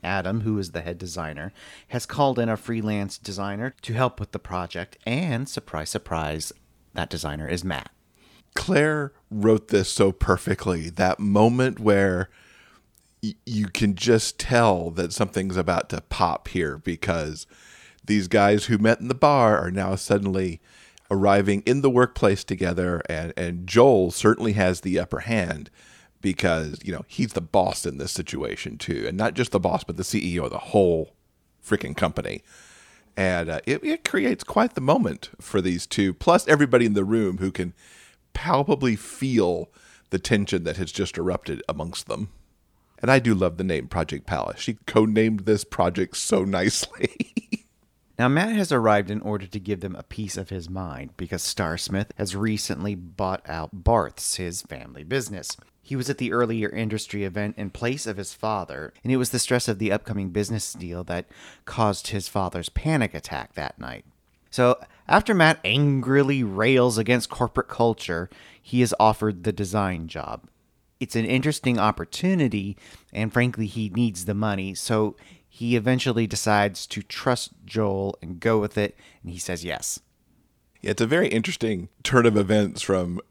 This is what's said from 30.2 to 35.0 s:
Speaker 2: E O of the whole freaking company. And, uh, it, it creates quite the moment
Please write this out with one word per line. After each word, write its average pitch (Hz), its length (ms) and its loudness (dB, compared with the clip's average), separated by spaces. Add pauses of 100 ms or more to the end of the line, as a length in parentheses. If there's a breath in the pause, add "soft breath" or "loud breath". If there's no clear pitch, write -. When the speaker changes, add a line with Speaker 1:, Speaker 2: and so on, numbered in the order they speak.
Speaker 2:
E 87 60 -2
O 76 60 -2
of - 40 -4
the - 80 -6
whole 87 560 2 (500)
freaking - 320 -2
company. - 460 -4 (760 soft breath)
And, 90 340 0
uh, 80 160 -4
it, - 180 -2
it 320 200 -4
creates - 400 -2
quite 233 300 0
the - 80 -8
moment 131 480 0 (100)